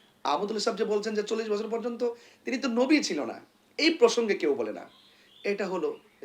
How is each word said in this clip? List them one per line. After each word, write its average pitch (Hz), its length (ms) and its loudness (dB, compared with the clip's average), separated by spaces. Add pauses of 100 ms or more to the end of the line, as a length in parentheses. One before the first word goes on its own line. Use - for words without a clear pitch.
(240)
আহমদুল্লাহ 196 340 0
সাহেব 202 200 -2
যে 220 60 0
বলছেন 208 300 0
যে 208 80 0
চল্লিশ 226 260 -2
বছর 214 200 -2
পর্যন্ত 233 420 -4 (340)
তিনি 262 140 -2
তো 262 100 -2
নবী 262 340 4
ছিল 147 220 -2
না, 107 160 -8 (380)
এই 320 160 4
প্রসঙ্গে 233 400 4
কেউ 143 200 2
বলে 110 180 -2
না। - 340 -16 (380)
এটা 202 240 -2
হলো 170 300 -2 (260)